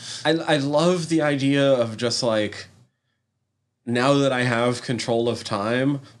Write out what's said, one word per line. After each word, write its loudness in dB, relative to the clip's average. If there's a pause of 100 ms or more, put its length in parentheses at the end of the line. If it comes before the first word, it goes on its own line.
(240)
I, 2
I 0
love 0
the 2
idea 2
of 0
just, -2
like, -2 (1160)
now 2
that 2
I 0
have 0
control -2
of -6
time, -2 (200)